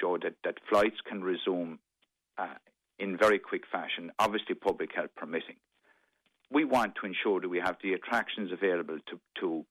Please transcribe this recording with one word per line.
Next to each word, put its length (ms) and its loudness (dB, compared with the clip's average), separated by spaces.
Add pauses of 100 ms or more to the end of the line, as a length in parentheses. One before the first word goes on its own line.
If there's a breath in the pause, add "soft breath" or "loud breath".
Joe, 200 2
that, 220 -4
that 140 -4 (120)
flights 280 4 (120)
can 140 -6
resume, 560 -2 (580)
uh, 180 -6 (440)
in 180 -4
very 220 8
quick 320 -6
fashion, 480 -4
obviously 380 0
public 380 -2
health 220 -4
permitting, 380 -6 (960)
we 140 4
want 320 4
to 100 -6
ensure 340 0
that 80 -4
we 120 -2
have 240 0
the 80 2
attractions 600 -2
available 460 0 (100)
to, 120 -12 (200)
to, 300 -2